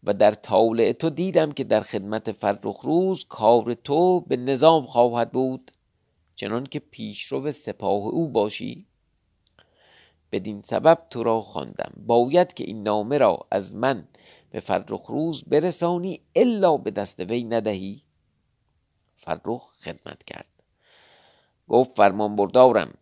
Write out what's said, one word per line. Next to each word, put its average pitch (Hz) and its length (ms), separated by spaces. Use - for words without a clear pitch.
و 101 100
در 104 180
طالع 113 600
تو 160 180
دیدم 160 420
که 135 120
در 107 180
خدمت 107 500
فرخ 101 520
روز 175 460
کار 113 440
تو 175 480
به - 160
نظام 139 480
خواهد 120 460
بود، 131 400
چنان 110 280
که 147 160
پیشرو 131 720
سپاه 101 560
او 160 220
باشی. 113 560
بدین 101 300
سبب 156 380
تو 117 140
را 113 180
خواندم. - 520
باید 127 480
که - 100
این 107 200
نامه 107 340
را 107 340
از 95 240
من 117 320
به - 100
فرخ 95 480
روز 147 360
برسانی، 175 800
الا 196 420
به 104 140
دست 101 280
وی 110 240
ندهی." 107 580
فرخ - 480
خدمت - 440
کرد. - 260
گفت: 127 280
"فرمان 104 400
بردارم 104 680